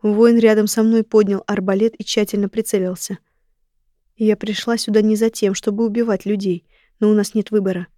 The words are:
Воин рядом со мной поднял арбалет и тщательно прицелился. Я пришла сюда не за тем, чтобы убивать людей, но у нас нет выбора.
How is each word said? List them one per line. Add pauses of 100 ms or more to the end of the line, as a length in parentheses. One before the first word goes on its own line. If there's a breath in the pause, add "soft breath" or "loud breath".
Воин
рядом
со
мной
поднял
арбалет
и
тщательно
прицелился. (960)
Я
пришла
сюда
не
за
тем,
чтобы
убивать
людей, (340)
но
у
нас
нет
выбора. (120)